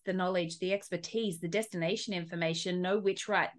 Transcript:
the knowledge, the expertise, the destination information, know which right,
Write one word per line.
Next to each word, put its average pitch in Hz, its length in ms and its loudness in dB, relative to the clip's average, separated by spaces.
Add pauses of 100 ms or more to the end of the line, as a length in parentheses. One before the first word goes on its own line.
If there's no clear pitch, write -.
the 185 80 0
knowledge, 180 460 0
the 185 120 0
expertise, 196 720 -2
the 170 80 -2
destination 202 640 0
information, 170 680 -2
know 185 160 4
which 196 300 0
right, 196 320 4